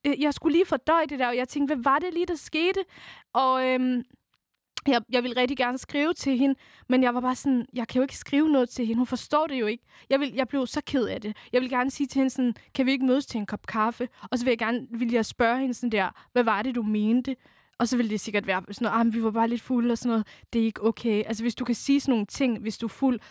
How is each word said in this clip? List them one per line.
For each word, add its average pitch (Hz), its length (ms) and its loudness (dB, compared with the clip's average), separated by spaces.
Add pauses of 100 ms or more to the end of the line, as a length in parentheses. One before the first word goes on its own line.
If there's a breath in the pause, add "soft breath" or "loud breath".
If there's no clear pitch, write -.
det, 285 140 2
jeg 285 140 0
skulle 302 200 0
lige 359 120 4
fordøje 320 400 2
det 285 140 -8
der, 254 80 2
og 240 100 -2
jeg 254 100 -2
tænkte, 285 280 0
"Hvad 240 80 -4
var 277 160 4
det 359 140 -4
lige, 339 120 -2
der 349 100 -4
skete?" 349 440 -2 (540 loud breath)
Og, 262 340 2
øhm, 254 360 0 (840)
jeg, 240 220 4
jeg 240 140 2
ville 240 180 -2
rigtig 254 160 0
gerne 247 200 -2
skrive 294 360 -2
til 269 240 0
hende, 269 180 2 (340 soft breath)
men 254 140 4
jeg 240 100 2
var 247 80 -2
bare 254 140 0
sådan, 254 380 0
"Jeg 240 140 -4
kan - 120 0
jo - 20 4
ikke 269 160 -2
skrive 302 320 2
noget 262 200 4
til 247 160 -4
hende. 226 140 0
Hun 247 80 0
forstår 302 400 0
det 269 120 -4
jo 220 60 0
ikke." 226 180 -4 (260 soft breath)
Jeg 269 100 4
vil, 277 140 -2
jeg 254 140 -2
blev 262 200 -2
så - 180 -6
ked 247 200 0
af 190 160 -6
det. 208 160 -8 (160 loud breath)
Jeg 247 80 4
ville 254 160 -4
gerne 254 140 0
sige 277 160 -4
til 269 120 -2
hende 262 100 2
sådan, 247 260 0 (200 loud breath)
Kan 269 100 2
vi 262 60 2
ikke 262 140 0
mødes 262 200 2
til - 120 -8
en 208 80 -4
kop - 220 -10
kaffe? 226 400 -2 (240 loud breath)
Og 254 80 -2
så 240 60 -4
vil 254 60 4
jeg 233 80 2
gerne, 233 320 -2
ville 233 240 -2
jeg 226 100 2
spørge 240 340 0
hende 262 140 -2
sådan 240 180 -4
der, 196 180 0 (220 loud breath)
'Hvad 247 120 2
var 214 180 2
det, 247 140 -2
du 240 80 0
mente?' 214 520 0 (440 soft breath)
Og 240 80 2
så 247 100 -2
ville 233 120 0
det 214 100 -2
sikkert 208 280 -2
være 190 140 0 (100)
sådan 233 140 -4
noget, 214 140 2
'Ah, 233 60 4
men 226 80 2
vi 226 100 -2
var 220 80 2
bare 226 160 2
lidt 233 140 -2
fulde 240 300 0
og 226 60 0
sådan 247 120 -2
noget.' 226 180 0 (260 loud breath)
Det 233 80 2
er 226 40 4
ikke 220 180 -4
okay. 220 440 0
Altså, 220 160 -6
hvis 233 120 -2
du 247 100 -6
kan 240 100 0
sige 277 260 0
sådan 277 100 0
nogle 214 140 2
ting, 240 340 -2
hvis 208 180 -6
du 233 80 -6
er 220 40 -6
fuld, 254 300 0 (120)